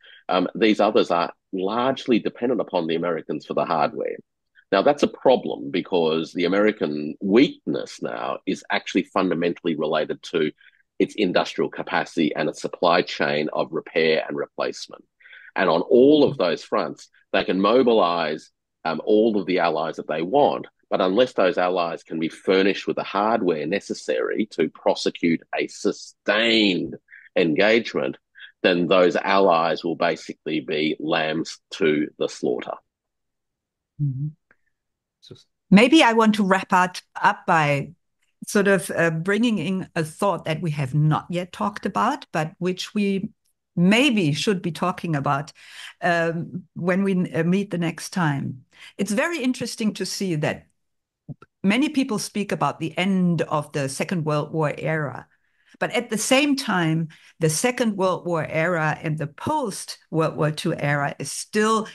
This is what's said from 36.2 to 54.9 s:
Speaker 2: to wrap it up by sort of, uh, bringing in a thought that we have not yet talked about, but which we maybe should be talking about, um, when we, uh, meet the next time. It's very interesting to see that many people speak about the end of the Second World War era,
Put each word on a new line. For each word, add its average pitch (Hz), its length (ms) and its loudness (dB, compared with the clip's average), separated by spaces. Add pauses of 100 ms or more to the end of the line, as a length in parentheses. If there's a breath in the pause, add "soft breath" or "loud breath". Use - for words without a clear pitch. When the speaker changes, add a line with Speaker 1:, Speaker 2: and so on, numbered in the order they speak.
Speaker 2:
to 214 80 2
wrap 190 280 2
it 180 300 2 (200)
up 202 260 2
by 147 440 2 (540)
sort 202 220 2
of, 196 280 2
uh, 170 160 2
bringing 202 460 0
in 180 380 -4
a 170 80 -2
thought 170 420 -2
that 156 160 -4
we 170 100 -2
have 147 220 -4
not 151 360 2
yet 180 220 -6
talked 208 340 -6
about, 214 460 -2
but 156 260 -4
which 180 360 -6
we 196 360 -2 (480)
maybe 202 560 4
should 180 280 -2
be 170 100 -4
talking 175 440 -4
about, 143 380 -2 (480 loud breath)
um, 170 600 -2 (100)
when 185 300 0
we, 190 280 0
uh, 165 120 0
meet 196 280 0
the - 60 -4
next 170 320 -4
time. 147 560 -4 (320 loud breath)
It's 208 140 -4
very 311 280 -2
interesting 240 540 -4
to 190 120 -8
see 185 300 -4
that 135 320 -4 (960)
many 233 240 2
people 269 320 -2
speak 202 320 -6
about 156 280 -2
the 160 180 -6
end 180 460 0
of 151 280 -6
the 143 160 -4
Second 160 380 -4
World 151 260 -2
War 156 260 -2
era, 156 500 -6 (520 soft breath)